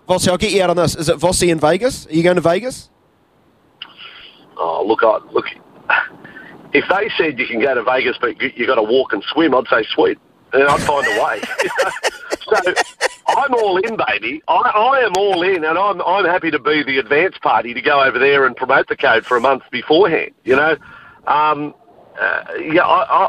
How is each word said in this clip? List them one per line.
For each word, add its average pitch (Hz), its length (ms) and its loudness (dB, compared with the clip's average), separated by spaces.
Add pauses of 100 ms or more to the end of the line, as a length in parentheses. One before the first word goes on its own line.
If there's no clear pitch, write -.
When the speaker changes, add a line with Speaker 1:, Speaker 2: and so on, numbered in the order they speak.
Speaker 1:
Vossi, 180 200 0
I'll 180 100 2
get 208 140 -2
you 190 100 2
out 175 80 2
on 170 60 0
this. 170 180 0
Is 160 140 -4
it 165 80 0
Vossi 175 320 0
in 165 100 2
Vegas? 185 480 0
Are - 80 -10
you 165 80 4
going 180 140 4
to 175 40 2
Vegas? 196 500 -2 (1700)
Speaker 2:
Oh, 82 300 -4
look, 107 160 0
I, 110 160 2 (140)
look. 117 140 -4 (1300)
If 143 160 2
they 202 280 -2
said 160 220 -2
you 123 80 -4
can 117 140 -6
go 135 140 0
to 123 80 -2
Vegas, 123 380 -2
but 113 200 -4
you, 127 140 -4
you 120 120 -4
gotta 113 160 2
walk 120 300 0
and 104 100 -4 (100)
swim, 156 220 2
I'd 127 140 2
say, 117 160 2 (100)
"Sweet." 185 240 0 (340)
And 131 120 4
I'd 147 180 2
find 139 240 0
a - 180 0
way. 117 220 -4
<laughs> - 40 -14 (1000)
So - 60 2 (720)
I'm 254 280 0
all 208 240 0
in, 220 180 -4 (100)
baby. 110 400 -6
I, 147 80 0
I 226 500 2
am 208 140 0
all 196 240 2
in, 185 220 0
and 160 120 0
I'm, 190 260 0
I'm 180 220 0
happy 165 280 0
to 147 80 -2
be 151 240 0
the 135 140 -2
advance 151 440 0
party 117 320 0
to 123 80 -10
go 143 220 2
over 123 160 0
there 139 260 4
and 127 80 -2
promote 131 320 0
the - 80 -6
code 113 320 2
for 123 100 2
a 117 40 0
month 131 320 0
beforehand. 156 580 2 (140)
You 120 100 2
know, 147 220 2 (500)
um, 147 480 0 (460)
uh, 95 240 -2 (180)
yeah, 156 200 2
I, 175 200 4
I, 175 260 2